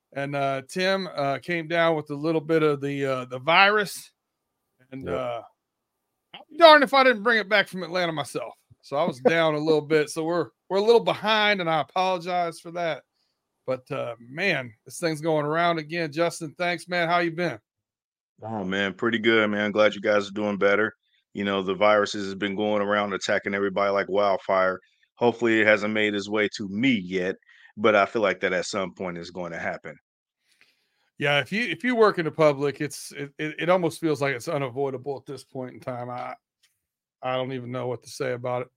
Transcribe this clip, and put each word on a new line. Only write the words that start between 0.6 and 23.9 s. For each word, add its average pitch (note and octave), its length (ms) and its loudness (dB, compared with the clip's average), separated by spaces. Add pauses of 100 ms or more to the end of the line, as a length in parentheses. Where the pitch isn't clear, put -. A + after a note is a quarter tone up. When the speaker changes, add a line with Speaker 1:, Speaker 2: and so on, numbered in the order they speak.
Speaker 1:
Tim, F#3 480 -2
uh, C#3 220 -2
came E3 300 -6
down E3 280 2
with D3+ 140 -6
a D3 40 -8
little D#3+ 280 -2
bit D#3+ 200 2
of D3 200 2
the, C#3 240 -2
uh, B2+ 180 -2
the B2+ 140 -10
virus. F#3+ 760 4 (800)
And, C3 140 -12
Speaker 2:
Yep. C3+ 80 -6
Speaker 1:
uh, A#2+ 280 -6 (920)
I'll - 160 -20
be D4+ 80 -8
darned D4+ 260 10
if G#3 80 0
I C4+ 100 6
didn't A#3+ 200 4
bring A3+ 160 2
it F#3+ 100 -4
back G3 180 4
from F#3 160 -10
Atlanta E3+ 300 -2
myself. C3 400 -6 (300)
So - 140 -8
I D#3 80 2
was C#3+ 140 -4
down E3 360 4
a D3+ 40 -2
little D3+ 220 2
bit. D3 300 2
So E3 120 -4
we're, D#3+ 280 -2 (180)
we're F#3 100 0
a G3+ 40 2
little A3+ 180 6
behind, G#3 600 2
and E3 80 -2
I D#3+ 120 2
apologize F3+ 800 -2
for E3+ 120 -16
that. E3 300 -4 (640)
But, C3 240 -6
uh, B2 300 -6
man, C3+ 520 -4 (120)
this - 160 -16
thing's D#3+ 200 -2
going D#3 240 0
around E3 340 0
again. D#3 340 -6
Justin, E3 440 -2
thanks, F3 300 -4
man. F3 220 0
How F3 100 2
you E3+ 140 0
been? D#3 260 -4 (840)
Speaker 3:
Oh, A2 180 -6
man, F#2+ 320 -2
pretty A2+ 240 -2
good, A2 320 2
man. G#2 220 -2
Glad G#2 240 4
you G2+ 40 -12
guys G#2 280 2
are G2 60 -16
doing G#2 220 -2
better. G2+ 380 2 (400)
You G2+ 80 -6
know, G2 200 0
the F#2+ 120 -2
viruses G2+ 520 2
has G2 100 -8
been G2 180 -4
going G#2 260 0
around G#2 320 0
attacking G2+ 420 -2
everybody G2+ 360 0